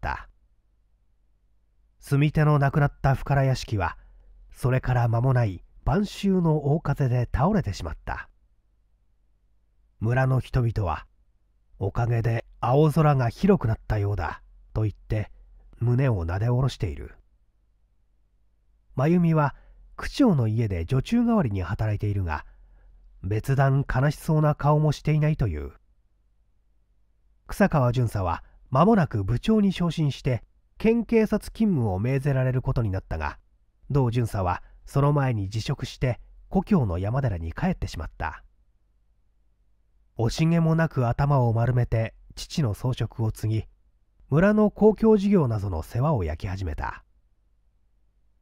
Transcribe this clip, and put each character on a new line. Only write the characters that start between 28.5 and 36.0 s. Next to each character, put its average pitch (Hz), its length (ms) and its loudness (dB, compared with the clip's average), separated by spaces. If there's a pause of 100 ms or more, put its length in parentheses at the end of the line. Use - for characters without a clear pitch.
間 143 160 4
も 226 100 6
な 175 120 2
く 104 160 -2
部 117 160 -2
長 220 220 2
に 196 120 2
昇 175 180 -2
進 147 200 0
し - 100 -8
て、 123 220 -2 (340)
県 226 280 2
警 226 200 2
察 - 260 -4
勤 220 200 0
務 117 220 0
を 92 60 -2
命 131 200 0
ぜ 139 140 0
ら 131 100 0
れ 127 80 0
る 127 100 0
こ 127 120 -2
と 123 100 0
に 104 60 -2
な 92 100 -4
っ - 40 -12
た 85 140 -8
が、 73 220 -8 (500)
同 135 220 2
巡 120 160 0
査 101 160 -4
は 87 200 -2 (220)
そ - 160 -2
の 143 120 2
前 135 200 0
に 101 160 -4
辞 110 120 -6
職 - 240 -6
し - 120 -12
て、 123 220 -2 (300)